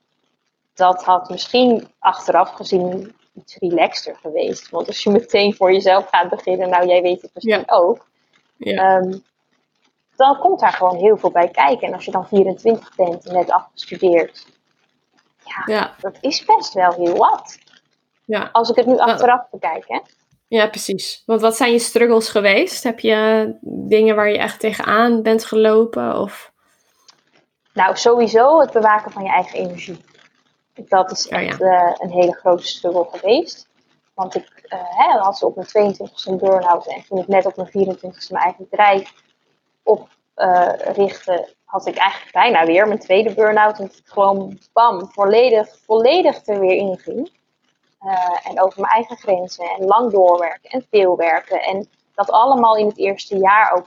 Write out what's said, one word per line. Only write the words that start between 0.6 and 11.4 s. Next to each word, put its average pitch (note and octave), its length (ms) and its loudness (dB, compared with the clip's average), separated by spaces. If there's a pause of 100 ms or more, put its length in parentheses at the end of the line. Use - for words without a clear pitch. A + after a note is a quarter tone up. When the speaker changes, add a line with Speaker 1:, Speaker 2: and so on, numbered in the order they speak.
Speaker 1:
dat F3+ 300 0
had F3+ 260 0
misschien A#3+ 580 0 (100)
achteraf F3+ 520 0
gezien F#3+ 640 -6 (180)
iets - 220 -20
relaxter E3+ 640 -2
geweest. - 500 -8
Want E3 160 -8
als - 160 -10
je G#3+ 80 0
meteen G3+ 440 2
voor F#3 180 2
jezelf F#3+ 380 2
gaat F3+ 180 0
beginnen, F#3 400 -4
nou, F3+ 180 2
jij F3+ 160 4
weet F3+ 200 -2
het - 120 -20
misschien G#3+ 320 -2
Speaker 2:
Ja. A#3+ 100 0
Speaker 1:
ook. F#3+ 300 2 (500)
Speaker 2:
Ja. F#3+ 400 0
Speaker 1:
Ehm, F#3 220 -2 (1000)
dan C#4 220 4
komt F#4 220 0
daar G#3 120 2
gewoon F#3 240 0
heel G3+ 200 4
veel F#3+ 140 -2
bij F3 180 2